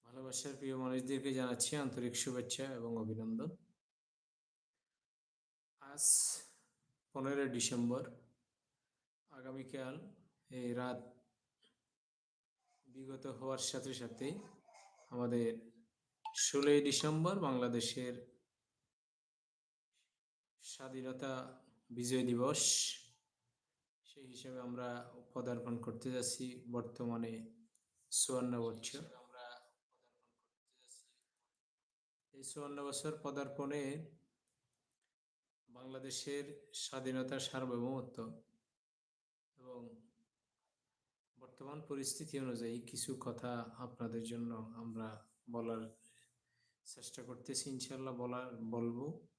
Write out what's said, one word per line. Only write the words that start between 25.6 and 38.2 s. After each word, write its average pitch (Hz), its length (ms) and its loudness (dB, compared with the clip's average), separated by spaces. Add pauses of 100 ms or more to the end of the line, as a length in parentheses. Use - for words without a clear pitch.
করতে 117 340 -2
যাচ্ছি 123 600 -2
বর্তমানে 117 600 0 (760)
চুয়ান্ন 123 540 2
বছর। 113 380 -4 (3250)
এই 139 120 -16
চুয়ান্ন 143 440 -6
বছর 156 360 -2
পদার্পণে 139 600 0 (1900)
বাংলাদেশের 135 1040 -6
স্বাধীনতা, 131 680 -2
সার্বভৌমত্ব 123 1000 -2 (1160)